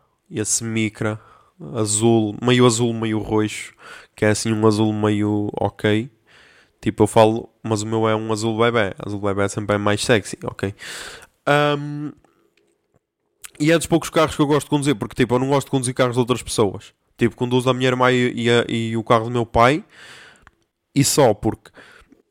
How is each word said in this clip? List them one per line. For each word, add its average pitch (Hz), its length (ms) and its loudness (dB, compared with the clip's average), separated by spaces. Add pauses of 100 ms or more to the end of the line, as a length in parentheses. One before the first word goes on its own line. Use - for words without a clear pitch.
(300)
esse 117 340 -6
Micra, 110 580 -4 (540)
azul, 110 640 0
meio 123 240 4
azul, 117 280 2
meio 110 260 -4
roxo, 107 540 -4 (420)
que - 100 0
é 107 40 6
assim 107 240 0
um 107 140 0
azul 107 260 2
meio 104 560 0 (100)
ok. 107 500 -2 (720)
Tipo, 110 220 0
eu 104 40 4
falo, 113 420 4 (140)
mas 110 180 -2
o 110 60 -8
meu 110 200 0
é 110 80 2
um 110 180 -4
azul 110 240 -4
bebé. 117 420 2
Azul 101 200 -10
bebé 101 280 -2
sempre 104 280 -2
é 101 40 0
mais 104 240 0
sexy, - 400 0
ok? - 320 -8 (680)
Ahm, 147 640 -2 (1500)
e 151 120 2
é 170 60 4
dos 151 100 -2
poucos 165 220 0
carros 160 260 0
que - 60 0
eu 147 60 2
gosto 143 180 0
de - 40 -20
conduzir, 143 260 0
porque, 113 200 -10
tipo, 120 200 0
eu 123 40 2
não 131 100 -2
gosto 139 180 0
de - 40 -8
conduzir 131 220 -2
carros 123 220 0
de 123 40 2
outras 120 220 0
pessoas. 104 520 -4 (240)
Tipo, 117 180 0
conduzo 123 340 0
a 127 40 2
minha 127 140 0
irmã 127 240 2
e, 123 220 0
e 117 160 -2
a, 120 180 2
e 113 300 -4
o 110 60 -4
carro 113 220 2
do 123 60 -6
meu 120 140 -2
pai, 127 380 2 (1080)
e 135 100 2
só, 127 300 4
porque - 380 -6 (600)